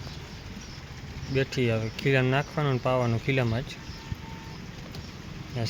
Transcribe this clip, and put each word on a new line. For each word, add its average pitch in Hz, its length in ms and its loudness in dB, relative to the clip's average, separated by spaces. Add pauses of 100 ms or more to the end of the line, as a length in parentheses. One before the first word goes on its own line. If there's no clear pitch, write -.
(1300)
બેઠી 131 420 4
હવે 110 120 2 (120)
ખીલા 135 340 6
નાખવાનું 143 440 2
ને 120 80 0
પાવાનું 123 400 4
ખીલામાં 127 440 4
જ. - 20 -8 (1800)
ને 123 160 -2